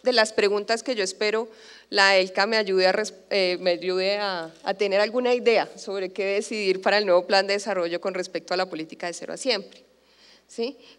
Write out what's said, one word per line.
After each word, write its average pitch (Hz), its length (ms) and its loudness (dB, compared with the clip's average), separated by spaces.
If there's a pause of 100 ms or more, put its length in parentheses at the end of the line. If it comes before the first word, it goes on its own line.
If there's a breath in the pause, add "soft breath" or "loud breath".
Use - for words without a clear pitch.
de 254 120 0
las 220 180 4
preguntas 208 500 0
que 262 120 -4
yo 208 100 -2
espero 214 420 -2 (440 loud breath)
la 196 260 6
elca 190 300 2
me 226 100 0
ayude 190 300 2
a 185 60 6
res-, 214 220 -2 (140)
eh, 180 320 0
me 180 120 0
ayude 185 440 -2
a, 185 340 -4 (140)
a 196 100 -2
tener 196 240 0
alguna 240 360 2
idea 226 420 2
sobre 190 340 -6
qué 196 140 -4
decidir 196 560 -2
para 202 160 2
el 208 80 2
nuevo 180 220 4
plan 196 200 4
de 196 60 -2
desarrollo 185 480 -2
con 190 140 -4
respecto 180 400 -6
a - 20 -2
la 185 140 -2
política 160 360 -10
de 175 60 -6
Cero - 220 -12
a - 20 -12
Siempre. - 480 -4 (640 soft breath)
¿Sí? 233 280 -8 (200 loud breath)